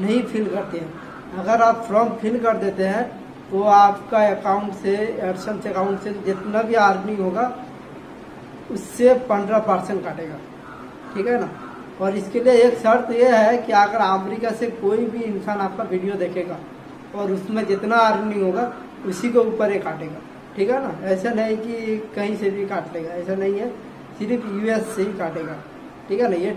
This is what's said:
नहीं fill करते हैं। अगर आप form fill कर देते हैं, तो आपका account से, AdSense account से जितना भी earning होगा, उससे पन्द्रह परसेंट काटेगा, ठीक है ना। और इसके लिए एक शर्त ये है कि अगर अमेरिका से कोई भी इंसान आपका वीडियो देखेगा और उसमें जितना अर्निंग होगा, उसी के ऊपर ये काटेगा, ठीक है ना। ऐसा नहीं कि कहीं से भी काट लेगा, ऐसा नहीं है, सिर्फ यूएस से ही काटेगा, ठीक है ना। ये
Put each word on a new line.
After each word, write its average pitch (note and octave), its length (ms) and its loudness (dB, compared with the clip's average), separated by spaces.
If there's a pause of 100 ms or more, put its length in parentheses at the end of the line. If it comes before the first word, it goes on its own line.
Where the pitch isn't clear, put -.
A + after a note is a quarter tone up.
नहीं A3+ 220 2
fill G#3+ 260 -2
करते F#3 300 -4
हैं। D#3 140 -10 (460)
अगर A3+ 240 2
आप A3+ 260 4
form A3 260 4
fill A3 240 -2
कर A3+ 180 2
देते F#3+ 280 -2
हैं, G#3 200 0 (460)
तो G3 120 0
आपका G3+ 640 6
account G3+ 440 0
से, G3 240 0 (280)
AdSense F#3 420 -4
account F#3+ 340 -2
से G#3 120 -6 (140)
जितना G3+ 360 0
भी A3+ 120 -2
earning G3+ 440 2
होगा, G3 340 0 (1160)
उससे A#3+ 440 4 (140)
पन्द्रह G3+ 300 2
परसेंट G3+ 460 0
काटेगा, D#3 320 -8 (800)
ठीक G3+ 120 -2
है A#3+ 140 2
ना। E3+ 100 -4 (500)
और F#3+ 160 0
इसके G#3 240 -2
लिए B3 120 6
एक A#3+ 220 8
शर्त A#3 360 4
ये A#3+ 180 6
है A3+ 300 8
कि A3+ 140 -4
अगर G#3 240 6
अमेरिका G3+ 540 0
से A3 200 -2
कोई A3 360 0
भी A3 120 -4
इंसान G#3 400 -4
आपका F#3+ 260 -4
वीडियो F#3 300 -2
देखेगा F3 420 -4 (580)
और G3+ 180 -2
उसमें G#3+ 340 -2
जितना G#3 300 0
अर्निंग G#3 460 4
होगा, G#3+ 300 0 (340)
उसी G3 260 -2
के A#3+ 60 4
ऊपर G#3+ 340 2
ये F#3+ 60 0
काटेगा, D#3 420 -8 (360)
ठीक G3+ 140 2
है C4+ 120 2
ना। F#3 260 -6
ऐसा F#3+ 220 0
नहीं A3 260 0
कि A3 400 -4 (200)
कहीं G#3 200 -2
से G3 140 -2
भी G3 160 -2
काट F#3+ 280 -6
लेगा, E3 200 -8
ऐसा F3+ 200 -4
नहीं G3 200 0
है, A#3 160 -4 (480)
सिर्फ A3 280 -2
यूएस G#3 400 -2
से - 160 -4
ही G3+ 100 -2
काटेगा, D#3+ 440 -6 (520)
ठीक G3+ 120 0
है A#3+ 100 2
ना। F3+ 60 0
ये F#3 200 -2